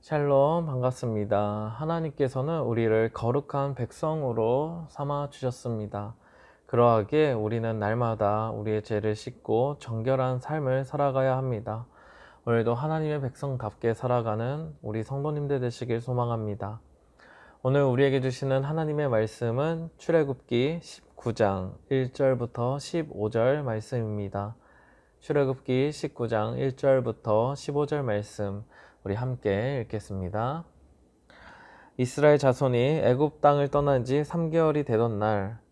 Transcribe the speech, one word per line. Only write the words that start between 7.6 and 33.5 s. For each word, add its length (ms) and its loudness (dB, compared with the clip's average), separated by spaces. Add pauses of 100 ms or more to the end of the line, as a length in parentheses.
날마다 720 0
우리의 320 -2
죄를 320 -2
씻고 640 -2
정결한 600 -2
삶을 480 -2
살아가야 500 2
합니다. 480 -4 (640)
오늘도 280 2
하나님의 460 -2
백성답게 720 -4
살아가는 880 -2
우리 220 -6
성도님들 580 -2
되시길 400 -2
소망합니다. 800 -4 (840)
오늘 200 4
우리에게 400 4
주시는 420 0
하나님의 460 -2
말씀은 880 -2
출애굽기 840 0
십구 540 -8
장 400 0 (160)
일 240 0
절부터 640 0
십오 500 -4
절 340 2
말씀입니다. 920 -4 (680)
출애굽기 720 0
십구 360 -6
장 280 0
일 220 -2
절부터 760 2
십오 300 -2
절 180 -2
말씀, 600 -4 (380)
우리 120 -4
함께 680 -2
읽겠습니다. 840 -6 (1300)
이스라엘 400 4
자손이 680 2
애굽 380 2
땅을 280 4